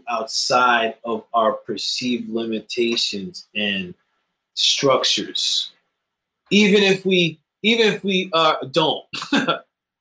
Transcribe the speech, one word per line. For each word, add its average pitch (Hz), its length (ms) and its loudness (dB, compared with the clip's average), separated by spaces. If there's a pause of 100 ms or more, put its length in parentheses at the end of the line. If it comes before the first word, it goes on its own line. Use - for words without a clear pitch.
outside 117 920 0
of 113 200 -4 (100)
our 113 200 2
perceived 113 760 -4
limitations 113 1300 -4
and 98 380 -4 (600)
structures. - 1200 0 (800)
Even 202 320 6
if 190 220 2
we, 180 340 0 (240)
even 220 300 4
if - 100 -8
we, 185 300 -2
uh, 160 220 2 (160)
don't 151 320 0 (280)
<laughs> 214 280 0 (420)